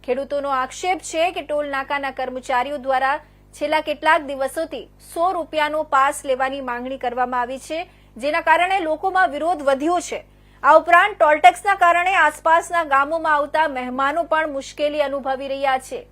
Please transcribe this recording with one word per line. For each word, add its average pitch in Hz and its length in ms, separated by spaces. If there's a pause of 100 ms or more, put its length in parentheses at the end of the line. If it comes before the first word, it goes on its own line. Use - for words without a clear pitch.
ખેડૂતોનો 277 420
આક્ષેપ 277 500
છે 330 320
કે 339 120
ટોલ 294 260
નાકાના 277 420
કર્મચારીઓ 262 640
દ્વારા 269 400 (440)
છેલ્લા 302 200
કેટલાક 311 420
દિવસોથી 269 680 (260)
સો 349 180
રૂપિયાનો 311 500
પાસ 294 420
લેવાની 269 360
માંગણી 254 360
કરવામાં 247 440
આવી 254 180
છે, 320 300 (280)
જેના 294 240
કારણે 349 400
લોકોમાં 359 480
વિરોધ 294 340
વધ્યો 285 380
છે. - 240 (380)
આ 294 140
ઉપરાંત 349 420
ટોલ 302 200
ટેક્સના 370 360
કારણે 359 400
આસપાસના 330 680
ગામોમાં 302 480
આવતા 302 360
મહેમાનો 269 540
પણ 311 280
મુશ્કેલી 294 500
અનુભવી 269 480
રહ્યા 269 300
છે. - 340